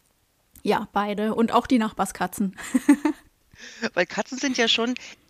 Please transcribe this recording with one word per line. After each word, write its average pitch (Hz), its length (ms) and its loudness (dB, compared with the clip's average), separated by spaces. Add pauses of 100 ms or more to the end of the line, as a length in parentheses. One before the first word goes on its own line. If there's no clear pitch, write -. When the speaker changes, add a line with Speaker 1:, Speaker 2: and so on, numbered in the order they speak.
(640)
Speaker 1:
Ja, 202 280 0
beide. 208 440 -2
Und - 160 2
auch 240 160 2
die 254 100 4
Nachbarskatzen. 190 840 -2
<laughs> - 1300 -2
Speaker 2:
Weil 180 100 2
Katzen - 340 -4
sind 262 200 -2
ja 233 100 4
schon 233 260 0 (360)